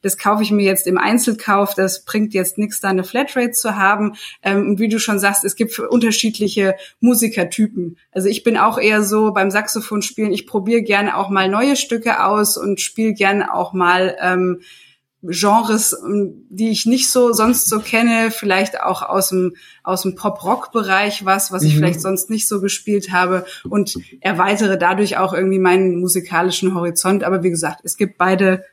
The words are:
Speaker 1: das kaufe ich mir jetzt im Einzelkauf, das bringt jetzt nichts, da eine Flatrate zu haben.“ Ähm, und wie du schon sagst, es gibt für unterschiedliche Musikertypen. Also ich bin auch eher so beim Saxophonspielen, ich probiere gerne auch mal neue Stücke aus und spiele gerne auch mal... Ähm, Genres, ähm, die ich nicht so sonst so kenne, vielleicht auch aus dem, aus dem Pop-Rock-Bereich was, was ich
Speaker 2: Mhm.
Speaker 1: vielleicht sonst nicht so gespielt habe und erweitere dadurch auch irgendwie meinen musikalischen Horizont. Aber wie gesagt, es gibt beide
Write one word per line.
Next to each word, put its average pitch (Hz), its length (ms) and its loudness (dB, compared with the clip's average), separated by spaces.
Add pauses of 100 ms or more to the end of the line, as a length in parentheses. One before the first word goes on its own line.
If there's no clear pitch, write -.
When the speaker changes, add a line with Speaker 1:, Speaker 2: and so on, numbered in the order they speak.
Speaker 1:
das 190 160 -4
kaufe 214 260 2
ich 202 80 -2
mir 208 100 4
jetzt 190 240 0
im 185 120 2
Einzelkauf, 202 760 0
das 190 300 -2
bringt 214 280 -2
jetzt 185 260 -2
nichts, 214 220 -4
da 196 100 -2
eine 185 120 0
Flatrate 247 500 -2
zu 214 220 -2
haben.“ 208 400 0 (280)
Ähm, 196 260 0
und 196 100 0
wie 220 100 0
du 214 120 0
schon 208 180 -2
sagst, 202 240 0
es 196 140 -4
gibt 220 160 -2
für - 160 -6
unterschiedliche 208 880 0 (240)
Musikertypen. 208 960 0 (160)
Also 190 160 0
ich 226 160 -2
bin 226 120 2
auch 220 220 2
eher 214 240 4
so 214 300 2
beim 196 180 2
Saxophonspielen, 208 840 -2
ich 214 140 -4
probiere 220 360 0
gerne 202 340 0
auch 190 120 -2
mal 190 200 0
neue 240 260 2
Stücke 226 480 -2
aus 208 340 2
und 196 240 -4
spiele 220 340 -2
gerne 202 380 0
auch - 200 -4
mal... 180 480 0
Ähm, 180 400 0 (600)
Genres, 214 840 0
ähm, 202 420 -4
die 214 200 -2
ich 220 180 -2
nicht 254 240 2
so 240 220 4
sonst 226 360 2
so 214 120 0
kenne, 226 500 2
vielleicht 196 500 -2
auch 185 220 -2
aus - 280 -2
dem, 180 260 0 (260)
aus 180 200 -4
dem 185 120 -4
Pop-Rock-Bereich 208 1080 -2
was, 190 260 0
was 170 140 -2
ich 156 100 6
Speaker 2:
Mhm. 151 40 4
Speaker 1:
vielleicht 175 220 2
sonst 190 300 -2
nicht 220 160 -2
so 202 140 -2
gespielt 196 500 -2
habe 180 340 0 (240)
und 202 300 -2 (220)
erweitere 190 580 0
dadurch 190 380 0
auch 190 160 0
irgendwie 190 260 0
meinen 185 400 2
musikalischen 180 720 0
Horizont. 175 520 0
Aber 180 180 0
wie 180 80 2
gesagt, 160 320 -4
es - 140 -8
gibt 190 200 -2
beide 185 460 2 (100)